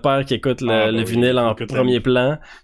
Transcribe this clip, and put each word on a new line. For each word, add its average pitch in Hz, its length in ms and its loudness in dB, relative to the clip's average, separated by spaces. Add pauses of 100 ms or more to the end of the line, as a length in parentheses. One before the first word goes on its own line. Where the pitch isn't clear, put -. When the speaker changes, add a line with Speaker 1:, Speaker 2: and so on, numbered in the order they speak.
Speaker 1:
père 135 240 0
qui 135 80 -4
écoute 123 280 -2
le, 123 80 -2
Speaker 2:
Ah, 110 220 2
Speaker 1:
le 113 60 0
Speaker 2:
bah 120 80 0
oui, 117 60 -4
Speaker 1:
vinyle 123 280 2
en 117 100 2
Speaker 2:
il - 40 0
écoute 113 180 -8
la 131 60 -4
Speaker 1:
premier 127 240 2
plan, 127 360 0 (260)